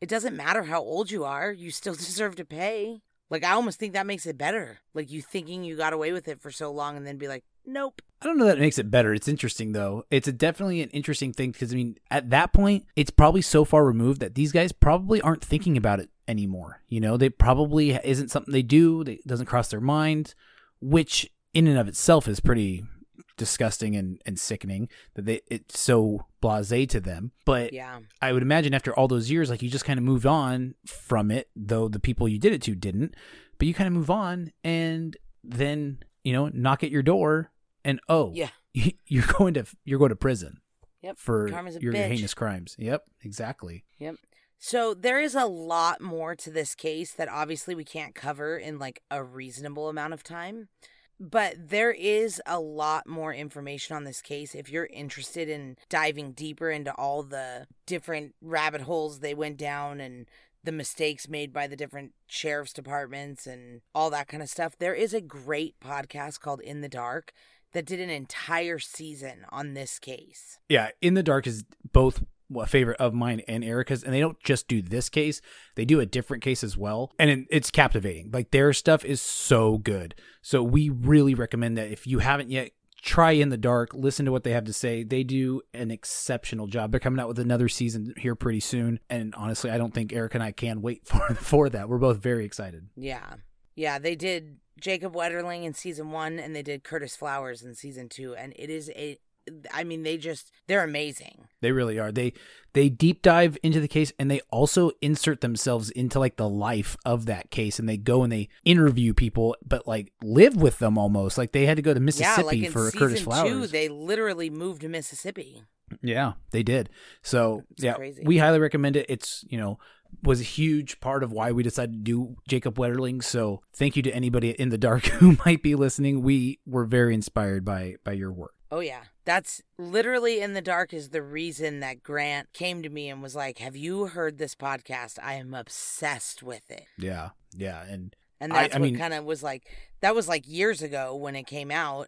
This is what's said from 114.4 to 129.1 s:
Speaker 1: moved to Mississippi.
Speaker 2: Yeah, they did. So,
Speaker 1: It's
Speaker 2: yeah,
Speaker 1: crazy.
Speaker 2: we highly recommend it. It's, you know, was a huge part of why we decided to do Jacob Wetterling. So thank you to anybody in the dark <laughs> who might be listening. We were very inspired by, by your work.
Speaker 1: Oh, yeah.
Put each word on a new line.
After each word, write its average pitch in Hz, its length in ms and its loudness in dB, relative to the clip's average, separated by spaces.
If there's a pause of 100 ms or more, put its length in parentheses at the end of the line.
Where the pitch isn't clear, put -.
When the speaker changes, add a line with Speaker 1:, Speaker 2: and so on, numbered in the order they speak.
Speaker 1:
moved 160 320 -8
to 160 60 -8
Mississippi. 160 720 -10 (400)
Speaker 2:
Yeah, 123 320 -2 (160)
they 113 120 0
did. 117 280 0 (320)
So, 113 480 0
Speaker 1:
It's - 120 -12
Speaker 2:
yeah, 120 120 0
Speaker 1:
crazy. 135 300 -10
Speaker 2:
we 160 140 6
highly 156 200 8
recommend 147 380 2
it. 143 120 2
It's, - 400 -6
you 123 100 -6
know, 104 200 -4 (440)
was 127 180 4
a 120 40 -6
huge 151 560 -2
part 135 220 -2
of 120 100 -4
why 110 200 0
we 120 100 2
decided 117 300 -2
to 113 60 -8
do 117 380 -2 (120)
Jacob 123 280 -2
Wetterling. 127 460 -2
So 107 380 -2 (140)
thank 139 220 2
you 139 80 4
to 135 60 0
anybody 120 420 0
in 127 180 -2
the 113 80 0
dark 117 280 4
<laughs> - 120 2
who 175 260 12
might 170 180 4
be 147 120 2
listening. 139 480 2
We 131 440 2
were 127 200 0
very 120 280 4
inspired 101 500 -2
by, 92 400 -4
by 104 80 -6
your 95 200 -6
work. 87 220 -12 (160)
Speaker 1:
Oh, 160 100 -4
yeah. 131 220 -8 (240)